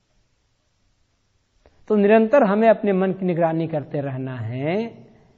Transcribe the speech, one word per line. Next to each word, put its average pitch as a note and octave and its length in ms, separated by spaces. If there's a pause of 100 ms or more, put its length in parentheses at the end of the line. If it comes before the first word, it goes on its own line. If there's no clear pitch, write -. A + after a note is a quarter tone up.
(1900)
तो G#3+ 80
निरंतर A3 460
हमें G#3+ 260
अपने G3+ 240
मन F#3 200
की F#3 140
निगरानी E3 400
करते D3+ 340
रहना C3 360
है C3+ 500 (520)